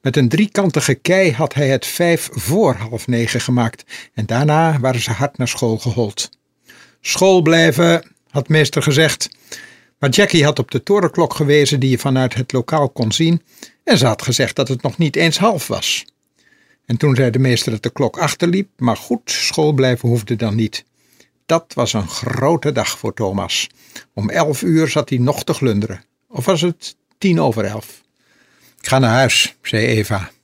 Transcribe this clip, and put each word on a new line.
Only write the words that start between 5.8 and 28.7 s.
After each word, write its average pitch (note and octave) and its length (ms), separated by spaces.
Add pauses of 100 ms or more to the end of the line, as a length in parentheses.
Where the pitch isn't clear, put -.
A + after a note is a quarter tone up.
"School F#3+ 400
blijven," E3 720 (180)
had C#3+ 180
meester D#3 360
gezegd. D3+ 460 (680)
Maar C#3+ 100
Jackie E3 340
had D3 160
op - 120
de B2+ 120
torenklok F#3+ 500
gewezen D3 460
die C3+ 100
je B2 80
vanuit C3 360
het B2+ 180
lokaal C#3 380
kon A2 220
zien E3 300 (420)
en A#3+ 140
ze B2+ 80
had A2 160
gezegd B2+ 340
dat C3+ 120
het B2+ 140
nog - 160
niet D#3+ 180
eens D#3+ 220
half G3 300
was. - 380 (800)
En A#2+ 120
toen C#3 180
zei B2+ 140
de A#2 100
meester B2 320
dat G#2+ 120
de A#2 60
klok - 280
achterliep, F3 600
maar A#2 200
goed, - 340
school - 400
blijven B2+ 380
hoefde A#2 260
dan G#2+ 200
niet. A2+ 300 (600)
Dat - 280
was A#2+ 200
een G2+ 140
grote C#3+ 640
dag - 280
voor A2 140
Thomas. G2 560 (440)
Om G2+ 160
elf D3+ 320
uur D#3+ 260
zat D3 220
hij C3 80
nog B2 260
te - 100
glunderen. G#2+ 500 (240)
Of D3 180
was F3 160
het - 340 (220)
tien E3+ 240
over A2+ 240
elf? - 380 (800)